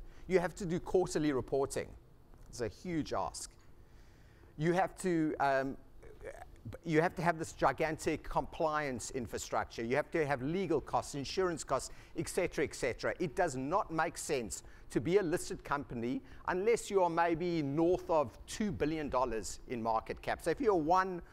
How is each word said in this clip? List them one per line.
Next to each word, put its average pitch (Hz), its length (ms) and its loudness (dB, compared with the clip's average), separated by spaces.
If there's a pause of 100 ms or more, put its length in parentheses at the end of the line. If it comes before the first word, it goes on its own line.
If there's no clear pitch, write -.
(280)
You 180 120 6
have 175 160 -2
to 208 100 -6
do 165 160 0
quarterly 165 500 2
reporting. 135 560 0 (600)
It's 117 120 -8
a 110 60 -2
huge 156 460 -4
ask. - 360 -4 (1080)
You 165 160 2
have 180 240 2
to, 165 420 2
um, 135 380 2 (1080)
you 160 180 4
have 185 140 2
to 170 80 -4
have 170 160 4
this 156 140 -6
gigantic 156 760 2
compliance 151 840 -2
infrastructure. 117 720 -4
You 120 120 0
have 151 160 0
to 165 160 2
have 135 160 0
legal 160 360 2
costs, - 360 -2
insurance 165 480 -2
costs, 131 260 -2 (260)
et 123 140 -4
cetera, 170 340 0
et - 120 -4
cetera. 117 420 -2
It 160 180 -2
does 175 200 2
not 151 360 0
make 160 280 -2
sense 123 420 -2 (300)
to 156 100 2
be 165 160 4
a 208 60 6
listed 165 400 -2
company 135 580 -2 (260)
unless 202 440 2
you 190 100 6
are 175 80 6
maybe 170 540 2
north 165 460 2
of 151 360 2
two 208 260 -2
billion 151 380 0
dollars 120 600 0
in 120 120 -2
market 113 400 0
cap. - 220 -2
So 165 80 2
if 156 100 0
you're 214 120 4
a 180 40 6
one 180 560 2